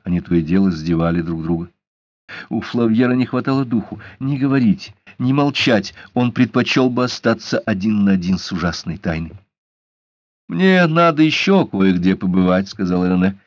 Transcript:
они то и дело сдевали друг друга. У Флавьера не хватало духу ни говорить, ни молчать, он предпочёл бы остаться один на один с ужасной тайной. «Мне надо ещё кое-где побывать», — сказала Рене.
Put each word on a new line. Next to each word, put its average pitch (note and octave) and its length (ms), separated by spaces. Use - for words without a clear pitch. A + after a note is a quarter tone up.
они F2 160
то F2 140
и E2 80
дело F#2+ 280
сдевали E2+ 500
друг D#2+ 220
друга. E2+ 260
У A2 120
Флавьера A#2+ 520
не B2+ 140
хватало C3+ 380
духу A2+ 360
ни C3+ 180
говорить, C3 560
ни B2+ 140
молчать, B2 640
он B2 180
предпочёл B2+ 580
бы B2 140
остаться A#2 540
один G#2 460
на G2 80
один F#2 260
с - 140
ужасной E2+ 460
тайной. E2 340
«Мне F3+ 380
надо D#3+ 360
ещё D#3 440
кое-где F#2+ 500
побывать», — F#2 540
сказала F2+ 380
Рене. F#2 380